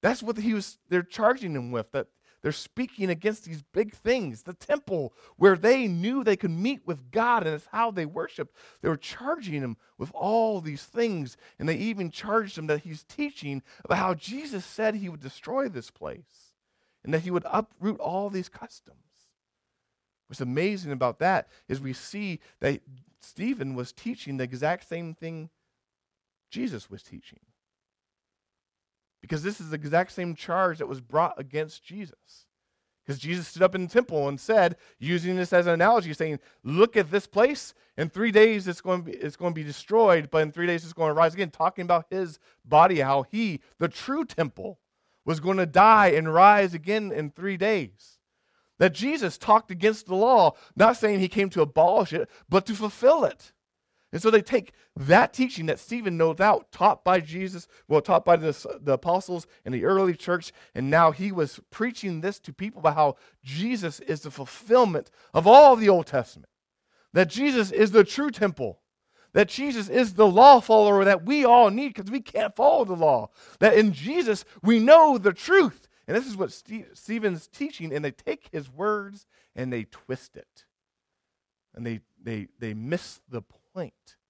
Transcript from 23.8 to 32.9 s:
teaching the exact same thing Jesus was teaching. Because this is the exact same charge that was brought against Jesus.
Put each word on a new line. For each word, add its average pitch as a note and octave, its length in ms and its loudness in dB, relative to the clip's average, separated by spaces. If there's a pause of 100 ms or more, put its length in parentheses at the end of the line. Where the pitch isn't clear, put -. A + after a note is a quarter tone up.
teaching C#3+ 460 -12
the B2+ 60 -6
exact C3+ 440 -8
same E3 240 -12
thing D#3+ 380 -16 (1000)
Jesus G#3 400 -12
was G2 140 -20
teaching. - 380 -20 (1800)
Because D3+ 220 -10
this G3+ 180 -10
is E3 80 -16
the D#3 80 -10
exact D#3 340 -2
same F3 240 -10
charge F3 440 -4
that E3 100 -8
was C3 140 -12
brought D3+ 360 -2
against D3+ 460 -12
Jesus. - 640 -20 (600)